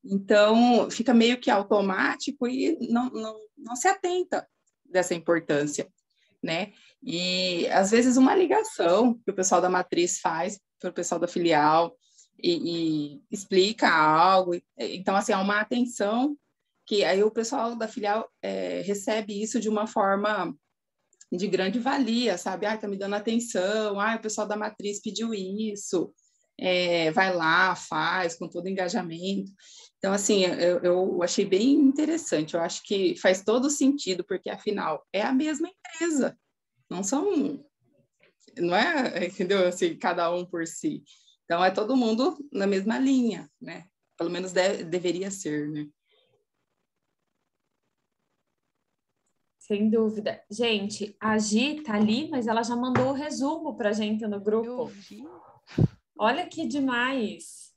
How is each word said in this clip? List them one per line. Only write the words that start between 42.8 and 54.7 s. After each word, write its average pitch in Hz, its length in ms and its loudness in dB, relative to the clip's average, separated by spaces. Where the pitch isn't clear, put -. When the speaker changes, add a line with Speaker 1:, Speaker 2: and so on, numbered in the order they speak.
Speaker 1:
linha, 240 500 0
né? 170 260 -14
Pelo 170 140 -2
menos 180 220 -6
de-, 190 320 2
deveria 175 480 -4
ser, 151 380 -6
né? 151 180 -8
Speaker 2:
Sem 214 300 0
dúvida. 214 600 0
Gente, 214 680 -4
a 214 200 0
Gi 226 440 0
tá 214 120 -6
ali, 214 360 0
mas 247 160 -4
ela 226 160 0
já 240 140 -2
mandou 254 320 -2
o 277 40 -2
resumo 285 640 -6
pra 208 160 -2
gente 214 340 -4
no 202 120 -6
grupo. 214 300 -2
Speaker 3:
Eu 247 180 -8